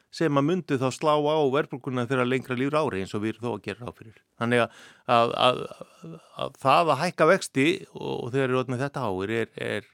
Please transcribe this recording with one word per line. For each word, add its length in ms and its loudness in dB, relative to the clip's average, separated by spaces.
sem 240 2
að 80 2
myndu 340 0
þá 140 0
slá 240 2
á 180 2
verðbólguna 560 -4
þegar 180 2
lengra 300 -2
líður 240 0
ári 220 -2
eins 100 -10
og 100 -4
við 120 -2
erum 100 -12
þó 80 -4
að 140 -10
gera 180 -10
ráð 140 -14
fyrir. 180 -20
Þannig 220 2
að, 160 -4
að, 280 4
að, 160 2
að 200 -10
það 320 4
að 80 -4
hækka 260 2
vexti 380 2
og, 220 -8
og 180 -8
þegar 140 0
eru 160 0
orðnir 180 -6
þetta 240 -6
háir 320 -2
er, 220 -4
er 340 -6